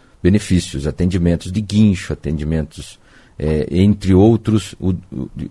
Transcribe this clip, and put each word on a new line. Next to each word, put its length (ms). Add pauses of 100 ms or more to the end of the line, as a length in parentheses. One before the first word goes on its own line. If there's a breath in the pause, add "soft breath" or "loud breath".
(220 soft breath)
benefícios, 640
atendimentos 640
de 100
guincho, 520
atendimentos, 880 (400 soft breath)
é, 320
entre 420
outros, 680
o, 120
o, 400 (200)